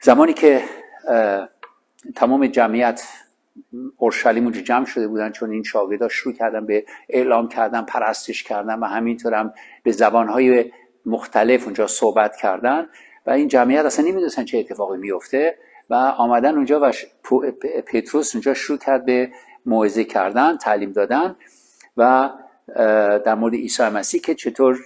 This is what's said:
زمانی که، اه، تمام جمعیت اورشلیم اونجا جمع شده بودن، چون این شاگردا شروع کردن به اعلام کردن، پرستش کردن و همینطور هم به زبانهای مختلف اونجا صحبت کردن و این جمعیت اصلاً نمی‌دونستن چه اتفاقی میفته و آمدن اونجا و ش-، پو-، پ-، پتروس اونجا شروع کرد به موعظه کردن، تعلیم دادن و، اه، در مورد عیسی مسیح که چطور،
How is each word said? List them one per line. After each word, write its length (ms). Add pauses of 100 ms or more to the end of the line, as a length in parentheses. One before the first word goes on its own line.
زمانی 320
که، 300 (440)
اه، 420 (680)
تمام 320
جمعیت 560 (960)
اورشلیم 460
اونجا 180
جمع 240
شده 220
بودن، 240
چون 200
این 120
شاگردا 440
شروع 280
کردن 300
به 200 (240)
اعلام 400
کردن، 320
پرستش 600
کردن 360
و 60
همینطور 480
هم 200 (300)
به 80
زبانهای 800 (340)
مختلف 580
اونجا 240
صحبت 480
کردن 540 (360)
و 60
این 160
جمعیت 380
اصلاً 200
نمی‌دونستن 400
چه 120
اتفاقی 400
میفته 600 (320)
و 60
آمدن 600
اونجا 260
و 100
ش-، 140 (180)
پو-، 280
پ-، 160
پتروس 680
اونجا 180
شروع 240
کرد 280
به 260 (340)
موعظه 380
کردن، 540
تعلیم 340
دادن 440 (600)
و، 320 (460)
اه، 440
در 160
مورد 180
عیسی 300
مسیح 380
که 140
چطور، 500